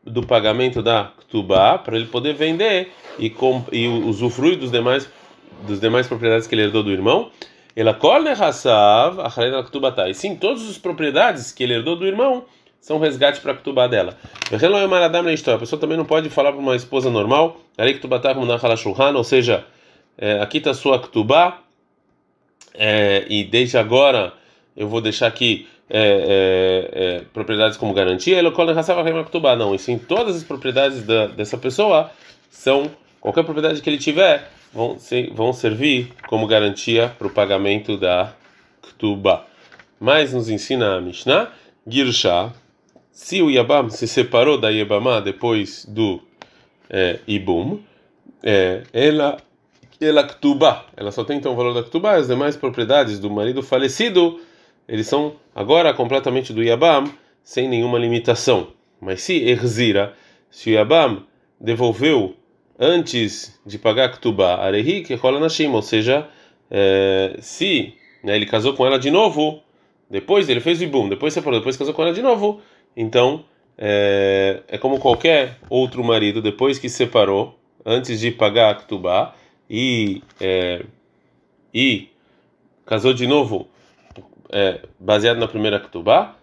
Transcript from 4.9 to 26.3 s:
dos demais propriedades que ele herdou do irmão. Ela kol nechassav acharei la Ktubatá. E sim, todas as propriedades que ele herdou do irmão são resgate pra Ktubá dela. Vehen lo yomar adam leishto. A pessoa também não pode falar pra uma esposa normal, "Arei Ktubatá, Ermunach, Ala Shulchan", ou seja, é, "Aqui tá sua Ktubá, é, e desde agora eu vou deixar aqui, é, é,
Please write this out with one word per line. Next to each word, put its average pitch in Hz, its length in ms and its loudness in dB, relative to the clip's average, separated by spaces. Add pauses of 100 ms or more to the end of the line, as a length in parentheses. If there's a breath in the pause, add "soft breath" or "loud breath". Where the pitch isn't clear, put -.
dos 104 120 -6
demais 120 280 2
propriedades 113 400 0
que - 80 -2
ele 107 80 2
herdou 104 200 0
do 104 80 -2
irmão. 113 380 0 (460 loud breath)
Ela 110 180 2
kol 220 280 4
nechassav 143 1000 2
acharei 123 320 -4
la 131 120 -4
Ktubatá. 127 460 -4
E 95 40 -6
sim, 190 220 -8
todas 226 320 -4
as 190 100 -14
propriedades 160 760 -2
que - 120 -8
ele 123 100 -2
herdou 127 220 -4
do 180 120 -4
irmão 254 380 -2 (360 soft breath)
são 156 160 -4
resgate 143 420 0
pra 139 140 -6
Ktubá 131 340 0
dela. 98 300 -2 (320 loud breath)
Vehen 147 220 2
lo 202 80 2
yomar 190 240 2
adam 170 180 2
leishto. 160 300 -2
A 113 80 2
pessoa 120 200 -6
também 156 160 -2
não 165 80 -2
pode 156 260 0
falar 143 220 2
pra 139 80 -10
uma 135 160 0
esposa 127 360 -2
normal, 135 460 2 (200)
"Arei 127 160 0
Ktubatá, 131 380 -2
Ermunach, 123 340 -2
Ala 113 100 2
Shulchan", 131 400 0
ou 123 80 0
seja, 117 400 2 (540 soft breath)
é, 104 240 -2
"Aqui 147 180 -4
tá 147 140 -2
sua 127 260 2
Ktubá, 139 640 2 (1120)
é, 104 560 2
e 104 140 0
desde 120 340 0
agora 117 560 4 (420 soft breath)
eu 107 120 -6
vou 113 120 -2
deixar 110 280 0
aqui, 113 400 -2 (220 loud breath)
é, 107 100 0
é, 95 1000 2